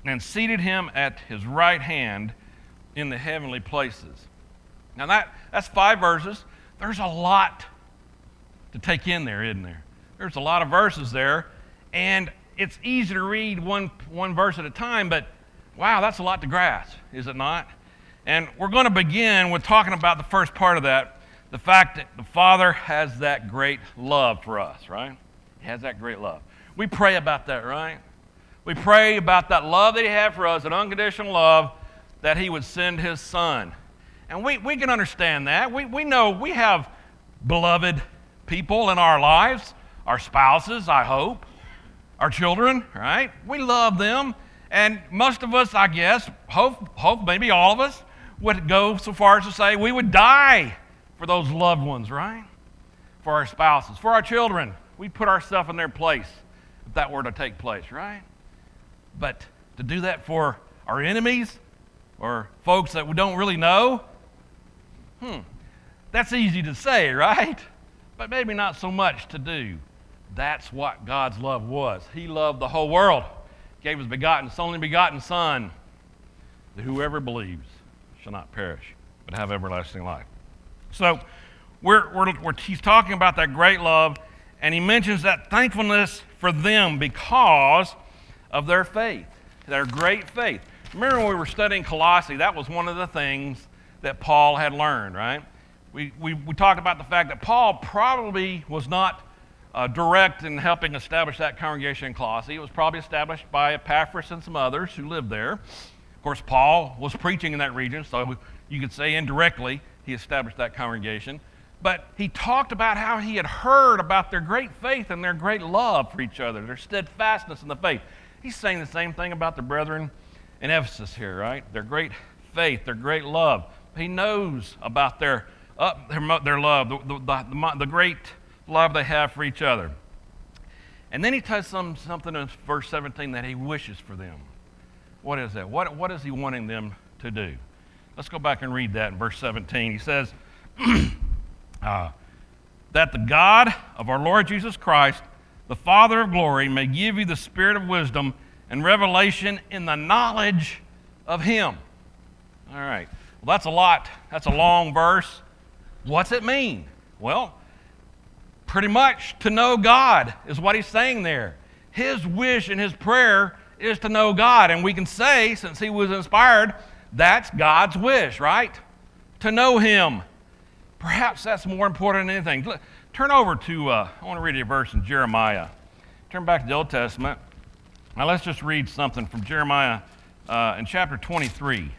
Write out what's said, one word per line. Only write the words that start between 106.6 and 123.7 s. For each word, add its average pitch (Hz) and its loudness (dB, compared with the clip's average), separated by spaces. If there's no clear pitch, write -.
was 127 -8
preaching 175 -4
in 147 -8
that 135 -4
region, 127 -8
so 127 -6
you 143 -8
could 131 -8
say 151 -4
indirectly 143 -2
he 131 -10
established 123 -8
that 120 -6
congregation. 117 -10
But 180 -4
he 202 -6
talked 262 -2
about 220 0
how 220 -2
he 214 -6
had 175 -4
heard 254 6
about 185 0
their 180 -4
great 202 -4
faith 247 -4
and 175 -8
their 175 -4
great 180 -4
love 180 0
for - -10
each 127 -10
other, 113 -6
their 123 -12
steadfastness 202 -4
in 147 -16
the 147 -8
faith. 160 -2
He's 165 -16
saying 185 -4
the 151 -10
same 170 -8
thing 175 -8
about 165 -6
the 131 -10
brethren 151 -6
in 139 -6
Ephesus 127 -4
here, 98 -10
right? 120 -8
Their 107 -8
great 143 -6
faith, 156 -2
their 123 -8
great 143 -4
love. 147 0